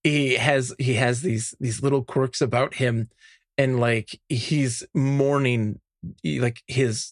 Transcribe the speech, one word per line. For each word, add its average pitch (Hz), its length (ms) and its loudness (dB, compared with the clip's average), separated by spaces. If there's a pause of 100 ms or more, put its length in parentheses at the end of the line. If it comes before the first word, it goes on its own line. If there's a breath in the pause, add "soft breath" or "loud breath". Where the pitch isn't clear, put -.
he 147 320 2
has, 131 440 0
he 127 160 0
has 123 280 2
these, 113 380 -2
these 113 220 -4
little 139 200 2
quirks 131 380 -2
about 127 340 0
him, 117 340 0 (480 soft breath)
and, 131 220 2
like, 117 500 0
he's 135 560 0 (100)
mourning, 135 840 2 (460)
like, 123 420 -2
his 127 460 -2